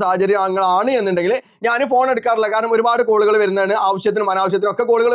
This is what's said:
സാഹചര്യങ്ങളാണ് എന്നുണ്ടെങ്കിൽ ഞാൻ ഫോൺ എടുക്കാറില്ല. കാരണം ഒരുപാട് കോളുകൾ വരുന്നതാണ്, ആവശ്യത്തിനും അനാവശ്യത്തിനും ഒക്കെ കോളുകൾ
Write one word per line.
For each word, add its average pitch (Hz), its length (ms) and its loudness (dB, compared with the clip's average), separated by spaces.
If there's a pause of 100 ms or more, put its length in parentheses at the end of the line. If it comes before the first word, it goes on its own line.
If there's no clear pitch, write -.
സാഹചര്യങ്ങളാണ് 190 960 0
എന്നുണ്ടെങ്കിൽ 190 360 0 (320)
ഞാൻ 233 140 0 (120)
ഫോൺ 254 220 2
എടുക്കാറില്ല. 226 400 0
കാരണം 226 220 0
ഒരുപാട് 233 340 0
കോളുകൾ 214 320 2
വരുന്നതാണ്, 196 320 0 (140)
ആവശ്യത്തിനും 202 440 -2
അനാവശ്യത്തിനും 190 420 -2
ഒക്കെ 233 180 -2
കോളുകൾ 233 220 2